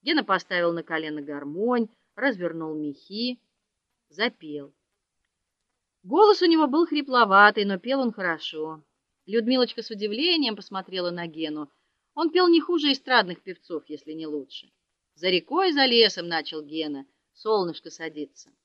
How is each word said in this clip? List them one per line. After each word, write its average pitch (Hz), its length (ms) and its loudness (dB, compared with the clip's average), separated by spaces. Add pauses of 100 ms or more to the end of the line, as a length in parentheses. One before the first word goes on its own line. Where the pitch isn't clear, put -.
Гена 285 220 0
поставил 175 500 0
на 165 100 -6
колено 156 380 -6
гармонь, 160 680 -4 (260)
развернул 170 600 -4
мехи, 196 640 -8 (720)
запел. 151 640 -8 (1300)
Голос 359 380 4
у 359 40 2
него 320 220 4
был 302 180 2
хрипловатый, 226 800 4
но 196 140 -2
пел 269 220 -2
он 240 100 0
хорошо. 160 720 -6 (420)
Людмилочка 233 560 0
с - 80 -14
удивлением 226 680 -2
посмотрела 185 540 -6
на 175 160 -6
Гену. 151 440 -8 (420)
Он 311 160 0
пел 359 200 4
не 339 100 8
хуже 302 320 0
эстрадных 226 500 0
певцов, 170 460 -10
если 151 240 -12
не 160 160 -10
лучше. 147 420 -10 (460)
«За 175 140 -2
рекой, 302 420 2
за 277 140 4
лесом», 220 420 4
начал 160 340 -4
Гена. 147 440 -8 (260)
«Солнышко 185 580 -2
садится». 156 600 -12 (140)